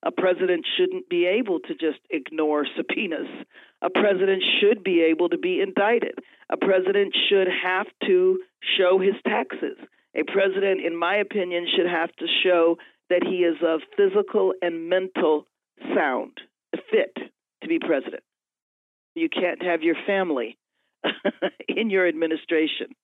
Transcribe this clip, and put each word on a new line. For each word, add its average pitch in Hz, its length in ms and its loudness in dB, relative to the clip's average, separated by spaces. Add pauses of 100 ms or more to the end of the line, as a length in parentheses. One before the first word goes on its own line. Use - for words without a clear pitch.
a 165 80 -2
president 180 540 0 (120)
shouldn't 185 320 -2
be 175 160 2
able 196 360 0
to - 120 -10
just 151 260 -4 (100)
ignore 151 560 -2 (100)
subpoenas. 165 520 -6 (540)
A 180 80 -2
president 190 540 2 (160)
should 202 240 2
be 175 180 2
able 165 280 2
to 170 80 0
be 180 240 -2
indicted. 202 540 0 (340)
A - 80 -2
president 190 580 2 (140)
should 190 180 4
have 185 400 -2 (180)
to 185 340 4 (380)
show 185 220 4
his 196 160 2 (100)
taxes. 214 520 -4 (380)
A 151 80 -2
president, 190 600 0
in 170 120 -2
my 175 200 0
opinion, 180 580 -2
should 180 100 2
have 170 320 -2
to - 80 -8 (180)
show 170 340 4 (320)
that 175 140 2
he 185 140 -2
is 170 280 2
of 160 160 0 (140)
physical 196 680 2
and 165 280 -4
mental 180 580 0 (480)
sound, 143 440 -2 (520)
fit - 240 0 (460)
to - 60 -14
be 165 120 0
president. - 440 -4 (920)
You 165 140 -2
can't - 340 -2
have 170 180 -2
your 160 140 2 (100)
family 160 520 -2 (460)
<laughs> - 640 -6
in 214 220 -2
your 190 180 4
administration. 160 960 -2